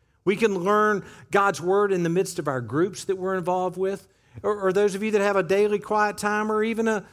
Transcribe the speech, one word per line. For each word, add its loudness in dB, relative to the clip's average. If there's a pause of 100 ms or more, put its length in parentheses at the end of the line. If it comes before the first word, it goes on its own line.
(240)
We 2
can 2
learn 2 (260)
God's 2
word 2
in 0
the 0
midst -2
of -4
our -2
groups -4
that -2
we're -4
involved -2
with, -4 (360)
or, 0
or 2
those 2
of -6
you 0
that 4
have 2
a 2
daily 2
quiet 0
time -2
or 0
even -2
a -2